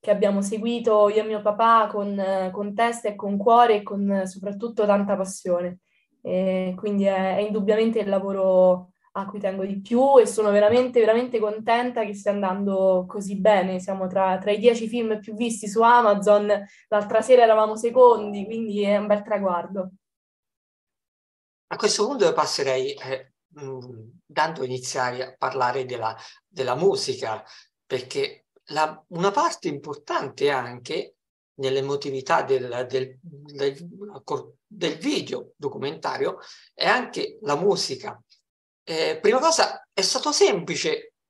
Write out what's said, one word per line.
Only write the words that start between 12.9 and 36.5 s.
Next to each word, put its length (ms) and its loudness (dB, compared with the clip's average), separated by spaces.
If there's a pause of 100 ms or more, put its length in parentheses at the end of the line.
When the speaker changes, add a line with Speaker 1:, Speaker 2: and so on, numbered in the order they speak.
Speaker 1:
così 320 -8
bene. 400 2
Siamo 300 -6
tra, 300 0
tra 120 -4
i 80 0
dieci 300 2
film 320 -4
più 160 -14
visti 320 -6
su 140 0
Amazon, 680 4 (380)
l'altra 340 0
sera 220 8
eravamo 320 4
secondi, 680 4
quindi 380 -4
è 140 2
un 100 -2
bel 160 2
traguardo. 680 -4 (1800)
Speaker 2:
A 80 -8
questo 320 0
punto 160 0
io 80 4
passerei, 640 -2
eh, 400 -12 (260)
mm, 480 -14 (240)
tanto 320 -2
iniziare 600 -6
a 140 -16
parlare 460 -4
della, 280 -6 (320)
della 300 -6
musica, 680 -2 (460)
perché 560 -6 (300)
la, 360 -2
una 220 0
parte 380 -2
importante 840 -4
anche 680 -8 (380)
nell'emotività 880 -2
del, 460 -2
del, 320 -6
del, 680 -8 (800)
del 300 -6
video 600 -6
documentario 840 -6 (340)